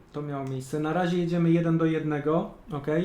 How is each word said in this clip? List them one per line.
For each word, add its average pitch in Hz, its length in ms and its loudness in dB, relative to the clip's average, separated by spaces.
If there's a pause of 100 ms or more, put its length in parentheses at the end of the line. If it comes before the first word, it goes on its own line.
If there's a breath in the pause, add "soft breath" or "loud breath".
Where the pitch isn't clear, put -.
(140)
to 147 80 -8
miało 143 220 -6
miejsce. 135 360 -6
Na 156 140 -2
razie 180 240 0
jedziemy 170 340 2
jeden 165 260 4
do 165 80 2
jednego, 151 640 0 (200)
ok? 143 160 -4 (180)